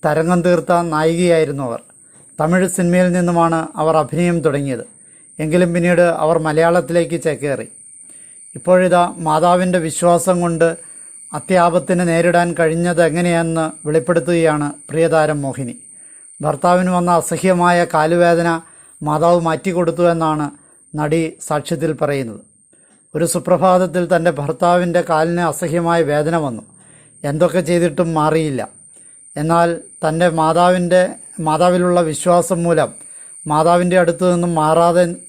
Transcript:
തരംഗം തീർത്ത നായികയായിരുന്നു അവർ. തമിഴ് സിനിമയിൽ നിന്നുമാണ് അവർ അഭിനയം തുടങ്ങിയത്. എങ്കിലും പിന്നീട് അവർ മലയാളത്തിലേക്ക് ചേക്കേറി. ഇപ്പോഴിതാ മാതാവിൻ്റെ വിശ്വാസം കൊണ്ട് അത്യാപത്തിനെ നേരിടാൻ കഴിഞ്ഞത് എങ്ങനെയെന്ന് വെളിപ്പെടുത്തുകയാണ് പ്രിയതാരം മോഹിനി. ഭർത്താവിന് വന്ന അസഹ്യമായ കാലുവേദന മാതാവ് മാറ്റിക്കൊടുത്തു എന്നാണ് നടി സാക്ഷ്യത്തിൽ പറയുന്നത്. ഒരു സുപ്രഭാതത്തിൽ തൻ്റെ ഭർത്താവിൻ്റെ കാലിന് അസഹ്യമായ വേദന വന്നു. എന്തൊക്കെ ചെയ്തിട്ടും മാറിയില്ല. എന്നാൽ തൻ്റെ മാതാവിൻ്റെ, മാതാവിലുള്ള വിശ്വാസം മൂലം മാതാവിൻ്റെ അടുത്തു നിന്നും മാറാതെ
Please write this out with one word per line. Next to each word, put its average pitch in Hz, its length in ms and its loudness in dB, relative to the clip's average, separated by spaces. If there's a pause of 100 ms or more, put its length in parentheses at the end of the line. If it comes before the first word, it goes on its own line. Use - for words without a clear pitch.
തരംഗം 160 400 0
തീർത്ത 170 300 2 (140)
നായികയായിരുന്നു 160 760 0
അവർ. 123 160 -6 (600)
തമിഴ് 180 300 0
സിനിമയിൽ 180 420 0
നിന്നുമാണ് 170 480 0 (160)
അവർ 160 220 0
അഭിനയം 170 440 0
തുടങ്ങിയത്. 139 440 -4 (540)
എങ്കിലും 170 320 0
പിന്നീട് 175 340 2 (120)
അവർ 165 220 0
മലയാളത്തിലേക്ക് 165 840 0
ചേക്കേറി. 135 460 -4 (880)
ഇപ്പോഴിതാ 180 480 2 (160)
മാതാവിൻ്റെ 175 600 2
വിശ്വാസം 170 600 0
കൊണ്ട് 165 280 0 (600)
അത്യാപത്തിനെ 175 720 0
നേരിടാൻ 170 500 2
കഴിഞ്ഞത് 170 500 0
എങ്ങനെയെന്ന് 165 600 0 (180)
വെളിപ്പെടുത്തുകയാണ് 160 840 0 (160)
പ്രിയതാരം 156 580 0
മോഹിനി. 131 340 -8 (640)
ഭർത്താവിന് 180 520 0
വന്ന 175 200 0
അസഹ്യമായ 175 760 0
കാലുവേദന 170 640 2 (520)
മാതാവ് 156 400 2
മാറ്റിക്കൊടുത്തു 165 680 -2
എന്നാണ് 156 380 -2 (460)
നടി 151 300 -2 (160)
സാക്ഷ്യത്തിൽ 156 540 -4
പറയുന്നത്. 135 480 -6 (720)
ഒരു 160 120 -2
സുപ്രഭാതത്തിൽ 180 800 0
തൻ്റെ 170 260 0
ഭർത്താവിൻ്റെ 175 680 -2
കാലിന് 170 420 -2
അസഹ്യമായ 170 600 -2
വേദന 151 340 -2
വന്നു. 135 260 -6 (600)
എന്തൊക്കെ 165 380 0
ചെയ്തിട്ടും 170 520 0
മാറിയില്ല. 156 480 -2 (760)
എന്നാൽ 165 340 0 (320)
തൻ്റെ 165 280 0
മാതാവിൻ്റെ, 175 720 2 (380)
മാതാവിലുള്ള 175 640 2
വിശ്വാസം 175 600 0
മൂലം 156 260 0 (560)
മാതാവിൻ്റെ 175 540 2
അടുത്തു 170 260 0
നിന്നും 175 300 0
മാറാതെ 170 500 2 (240)